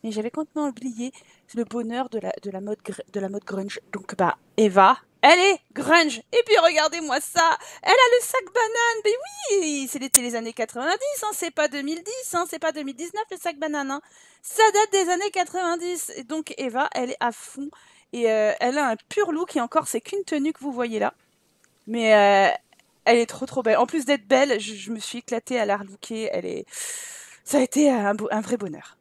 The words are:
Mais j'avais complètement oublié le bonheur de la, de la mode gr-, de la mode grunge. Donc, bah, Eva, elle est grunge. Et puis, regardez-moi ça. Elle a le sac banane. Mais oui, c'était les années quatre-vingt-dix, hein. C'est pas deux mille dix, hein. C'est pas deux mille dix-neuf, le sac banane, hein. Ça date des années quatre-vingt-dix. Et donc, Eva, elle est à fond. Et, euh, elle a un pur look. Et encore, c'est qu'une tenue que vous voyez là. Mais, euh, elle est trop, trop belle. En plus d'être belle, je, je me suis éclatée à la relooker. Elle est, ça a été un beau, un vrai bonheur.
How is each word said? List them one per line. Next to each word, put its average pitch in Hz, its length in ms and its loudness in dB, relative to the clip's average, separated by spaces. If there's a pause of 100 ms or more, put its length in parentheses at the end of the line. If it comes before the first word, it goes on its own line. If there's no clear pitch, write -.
Mais 226 100 -6
j'avais 214 180 -4
complètement 302 380 -6
oublié 240 440 -8 (420)
le 233 100 -2
bonheur 240 440 -6
de 220 120 -6
la, 185 120 -6 (100)
de 202 80 -8
la 190 100 -8
mode 208 220 -6
gr-, - 200 -12 (100)
de 202 80 -4
la 196 80 -4
mode 202 160 -8
grunge. 196 360 -8 (120)
Donc, - 240 -10
bah, 175 220 0 (180)
Eva, 202 420 6 (240)
elle 320 160 8
est 381 220 4 (140)
grunge. 285 440 2 (140)
Et 480 140 4
puis, 440 120 6
regardez-moi 311 600 2
ça. 330 380 2 (240)
Elle - 80 0
a 403 40 8
le 494 300 6
sac 508 200 -4
banane. 466 600 0
Mais 427 60 4 (480)
oui, 285 320 -2
c'était 254 320 0
les 240 120 -6
années 226 200 -6
quatre-vingt-dix, 381 680 -4
hein. 427 80 -4
C'est 339 180 -6
pas 302 180 -2
deux 285 140 -6
mille 320 200 -6
dix, 466 320 -10
hein. 349 140 -2
C'est 320 100 -10
pas 320 140 -2
deux 294 100 -10
mille 269 120 -10
dix-neuf, 349 360 -8
le 381 60 -10
sac 320 220 -8
banane, 294 320 -6
hein. 285 100 -6 (400)
Ça - 220 0 (100)
date 415 200 2
des 370 180 2
années 381 200 0
quatre-vingt-dix. 349 880 -4
Et 262 60 -12
donc, 302 340 -8
Eva, 254 380 -4
elle 247 160 -4
est - 100 -10
à 240 120 0
fond. - 360 -14 (440)
Et, 233 180 2
euh, 214 300 2
elle 254 180 0
a 277 100 2
un 220 80 0 (120)
pur 392 240 0
look. 320 240 -4
Et 262 40 0
encore, 269 280 -2
c'est - 120 -4
qu'une 392 240 -6
tenue 302 280 -2
que - 80 -12
vous 277 120 -8
voyez 240 280 -4
là. - 120 0 (760)
Mais, 220 280 4
euh, 202 400 6 (500)
elle 233 140 6
est 233 80 2
trop, - 180 -10
trop 262 180 -4
belle. 220 140 4
En 247 100 4
plus 285 200 -4
d'être 233 200 0
belle, 262 320 2
je, 214 160 -8
je 196 160 -14
me 220 100 -8
suis - 180 -12
éclatée 240 400 -6
à 214 80 0
la 202 100 0
relooker. 208 560 -10
Elle - 140 -4
est, - 180 -8 (800)
ça - 140 0
a - 20 6
été 277 300 4
un 208 240 0
beau, 214 160 -6
un 214 100 -2
vrai 226 160 -4
bonheur. 196 440 -12